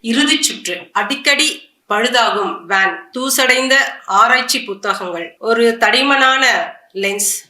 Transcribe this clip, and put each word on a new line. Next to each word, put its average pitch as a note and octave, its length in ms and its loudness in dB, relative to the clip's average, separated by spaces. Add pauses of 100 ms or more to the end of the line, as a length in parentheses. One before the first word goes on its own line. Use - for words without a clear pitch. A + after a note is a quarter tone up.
இறுதிச் D4 380 2
சுற்று. - 500 -6
அடிக்கடி C#4 560 0 (400)
பழுதாகும் G#3+ 720 0
வேன், F#3+ 340 0 (160)
தூசடைந்த C4 640 0 (320)
ஆராய்ச்சி A#3+ 580 2
புத்தகங்கள், F#3+ 760 -6
ஒரு A#3 420 2
தடிமனான C4 920 2 (220)
லென்ஸ் G3 380 -2 (180)